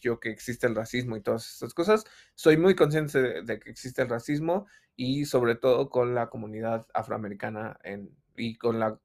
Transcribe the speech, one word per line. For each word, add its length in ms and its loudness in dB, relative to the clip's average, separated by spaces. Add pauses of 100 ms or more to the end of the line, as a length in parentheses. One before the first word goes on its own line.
yo 180 0
que 120 -6
existe 360 -4
el 80 2
racismo 420 -4
y 60 -10
todas 300 -2
estas 220 -10
cosas. 300 2 (300)
Soy 220 8
muy 180 6
consciente 460 2
de, 220 0
de 180 -6
que 80 -20
existe 320 -10
el 80 0
racismo 580 -2 (300)
y 300 -2
sobre 280 2
todo 360 2
con 240 2
la 160 -2
comunidad 640 -6
afroamericana 880 -6
en, 260 -10 (240)
y 220 -6
con 240 -2
la 240 -2